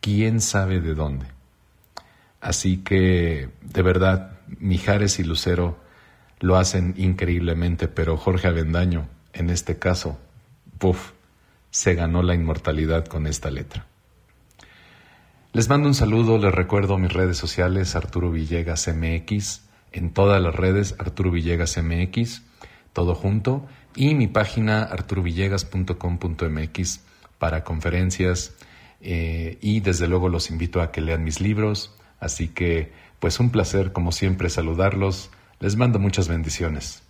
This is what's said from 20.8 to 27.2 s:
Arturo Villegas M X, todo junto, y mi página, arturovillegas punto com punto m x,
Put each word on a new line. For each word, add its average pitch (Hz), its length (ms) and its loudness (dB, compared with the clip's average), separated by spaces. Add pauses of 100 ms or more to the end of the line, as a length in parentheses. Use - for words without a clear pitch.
Arturo 90 320 -2
Villegas 85 480 0
M 85 240 0
X, 117 400 -4 (500)
todo 87 220 0
junto, 107 520 0 (280)
y 143 200 4
mi 127 120 4
página, 107 560 2
arturovillegas 95 840 -2
punto 92 340 -4
com 87 200 -4
punto 82 260 -4
m 78 200 -2
x, - 380 -6 (360)